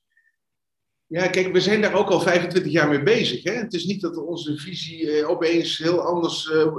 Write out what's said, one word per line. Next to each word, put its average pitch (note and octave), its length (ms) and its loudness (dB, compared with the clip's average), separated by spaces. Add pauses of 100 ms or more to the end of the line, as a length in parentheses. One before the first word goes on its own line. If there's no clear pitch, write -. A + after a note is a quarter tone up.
(1040)
ja, F3 220 -2
kijk, F#3 260 0
we F3+ 80 6
zijn G#3 200 2
daar G3 120 2
ook G3 160 2
al E3+ 120 2
vijfentwintig F3 500 2
jaar D3+ 180 4
mee C#3+ 140 2
bezig, G#3 400 2
hè? F3+ 100 -4
Het A3+ 200 -6
is E3 120 -4
niet G3 160 -4
dat E3+ 160 -6
onze D3 400 -6
visie, D#3+ 540 -8
eh, D3+ 180 0
opeens E3+ 480 0
heel D#3+ 240 0
anders, D#3+ 500 -2
eh, D#3 280 2